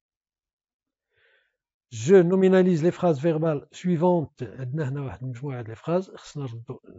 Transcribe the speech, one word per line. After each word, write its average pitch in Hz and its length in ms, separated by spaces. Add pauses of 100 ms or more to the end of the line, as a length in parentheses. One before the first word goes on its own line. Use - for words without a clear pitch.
(1900)
Je 123 260
nominalise 185 680
les 170 160
phrases 160 220
verbales 156 520
suivantes. 175 680
عندنا 127 460
هنا 143 140
واحد 127 200
المجموعة 127 400
ديال 110 80
لي 110 60
فراز. 185 340
خصنا - 340
نردو، 117 360 (180)